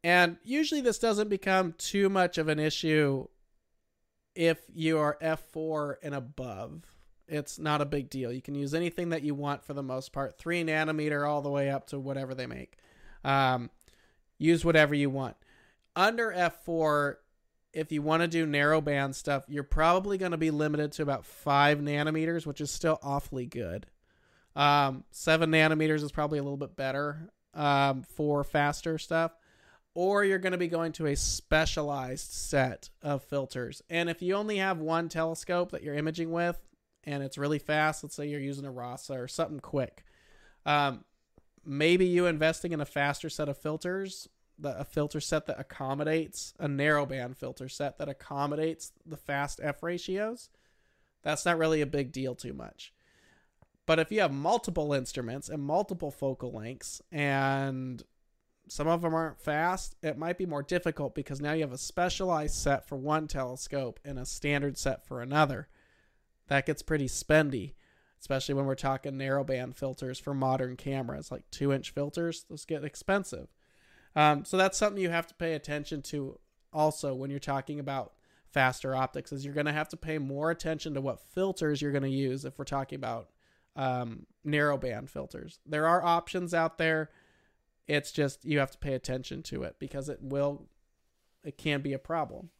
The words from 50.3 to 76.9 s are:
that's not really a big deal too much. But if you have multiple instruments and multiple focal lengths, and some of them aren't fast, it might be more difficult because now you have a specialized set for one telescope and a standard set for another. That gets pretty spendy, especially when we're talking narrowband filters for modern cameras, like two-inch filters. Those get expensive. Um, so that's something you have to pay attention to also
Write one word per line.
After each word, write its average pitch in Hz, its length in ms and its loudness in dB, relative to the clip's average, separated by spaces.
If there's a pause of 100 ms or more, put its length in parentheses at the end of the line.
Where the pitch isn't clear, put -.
that's 151 240 -2
not 170 120 4
really 160 220 4
a 147 60 2
big 143 260 -2
deal 131 240 -4
too - 180 -10
much. - 400 -14 (920)
But 160 140 4
if 160 120 0
you 214 80 2
have 160 140 4
multiple 165 580 0
instruments 127 560 -4
and 147 160 -6
multiple 170 480 0
focal 131 400 -4
lengths, 120 500 -12 (100)
and 135 920 0 (640)
some 147 200 -4
of 170 140 2
them 165 120 0
aren't 160 260 -2
fast, 165 600 -2
it 151 160 -4
might 170 220 -4
be 185 80 -2
more 143 160 -4
difficult 151 500 -2
because 139 260 -8
now 147 140 -2
you 160 80 0
have 135 120 -2
a 127 40 -10
specialized 175 760 0
set 139 320 0
for - 80 -8
one 151 320 0
telescope 131 760 -6
and 139 140 -10
a 123 80 -8
standard 143 500 0
set - 300 -2
for 127 160 -8
another. 139 460 2 (800)
That 139 180 2
gets 147 160 -2
pretty 143 260 0
spendy, 139 680 2 (460)
especially 139 360 -2
when 139 100 0
we're 135 100 0
talking 135 380 -4
narrowband 135 640 -2
filters 131 420 -6
for - 160 -6
modern 131 440 0
cameras, 135 540 -6
like 131 200 -12
two-inch 139 400 0
filters. 165 580 -4
Those 151 160 -14
get 147 180 -6
expensive. 190 640 -2 (680)
Um, 151 300 6
so 190 120 -2
that's 190 200 4
something 202 240 0
you 175 80 0
have 165 180 0
to - 80 -20
pay 165 180 -2
attention 147 500 -6
to 139 360 -8 (340)
also 151 400 2